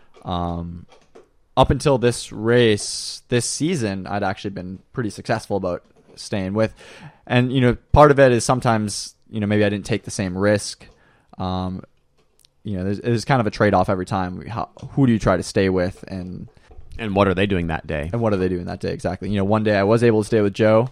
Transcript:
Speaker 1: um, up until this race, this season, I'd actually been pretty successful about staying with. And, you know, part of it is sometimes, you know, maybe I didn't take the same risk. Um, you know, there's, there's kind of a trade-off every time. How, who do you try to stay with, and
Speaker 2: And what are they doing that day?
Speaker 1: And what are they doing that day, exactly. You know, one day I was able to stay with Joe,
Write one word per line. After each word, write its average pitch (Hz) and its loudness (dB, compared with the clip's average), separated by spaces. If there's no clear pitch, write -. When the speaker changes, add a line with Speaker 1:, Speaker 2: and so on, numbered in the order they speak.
Speaker 1:
um, 87 -6
up 135 4
until 139 2
this 117 0
race, 113 0
this 120 0
season, 113 -2
I'd 101 -4
actually 98 -6
been 92 -12
pretty 113 -4
successful 107 -4
about 92 -4
staying 95 -6
with. 110 0
And, 123 2
you 135 0
know, 123 4
part 147 8
of 135 4
it 131 8
is 117 2
sometimes, 113 -2
you 110 -8
know, 101 -2
maybe 104 2
I 101 2
didn't 101 -4
take - -4
the 113 -12
same 92 -6
risk. 101 0
Um, 92 -6
you 101 -6
know, 90 -4
there's, 98 -4
there's 117 -2
kind 139 2
of 104 0
a 104 -6
trade-off 95 2
every 92 -2
time. 90 -6
How, 110 -8
who 135 2
do 117 4
you 107 2
try 95 2
to 85 -2
stay 95 0
with, 92 -2
and 92 -12
Speaker 2:
And 107 -4
what 101 6
are 95 4
they 95 2
doing 90 0
that 80 -4
day? 76 -6
Speaker 1:
And 117 -2
what 110 2
are 98 0
they 92 2
doing 90 -4
that 92 -10
day, 87 -4
exactly. 90 -6
You 101 0
know, 98 0
one 107 2
day 107 2
I 98 2
was 110 4
able 110 4
to 104 -2
stay 110 2
with 101 2
Joe, 110 4